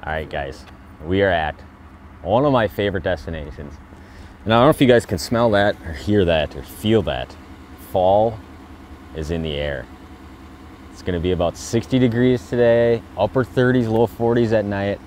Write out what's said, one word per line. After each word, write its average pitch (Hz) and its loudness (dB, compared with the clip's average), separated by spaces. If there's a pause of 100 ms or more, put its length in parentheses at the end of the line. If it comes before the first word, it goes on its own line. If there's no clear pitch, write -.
(140)
All 80 -4
right, 69 -10
guys, 71 -10 (400)
we 95 0
are 98 4
at 80 -2 (680)
one 107 0
of 151 2
my 110 2
favorite 98 -2
destinations. 78 -8 (680)
And 110 2
I 117 6
don't 123 6
know 156 8
if - 2
you 135 6
guys 120 6
can 95 -6
smell 117 0
that 101 2 (100)
or 80 -10
hear 101 0
that 80 0
or 69 -12
feel 107 0
that. 65 -6 (560)
Fall 104 2 (760)
is 78 -6
in 82 -4
the 78 -6
air. 71 -6 (1080)
It's - -20
gonna 90 -4
be 90 -2
about 85 -2
sixty - -2
degrees 123 2
today, 117 2 (160)
upper 107 0
thirties, 127 2
low 113 4
forties 117 0
at 107 2
night. 101 -4